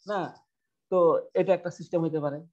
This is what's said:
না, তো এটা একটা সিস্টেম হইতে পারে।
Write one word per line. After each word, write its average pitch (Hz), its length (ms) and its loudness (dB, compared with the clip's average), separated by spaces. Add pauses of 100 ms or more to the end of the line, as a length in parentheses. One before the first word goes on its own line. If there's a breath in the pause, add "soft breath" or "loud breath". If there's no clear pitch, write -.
না, 185 280 -6 (540)
তো 175 440 4
এটা 185 200 2
একটা 180 160 -2
সিস্টেম 170 320 -4
হইতে 156 180 -2
পারে। 147 220 -6 (120)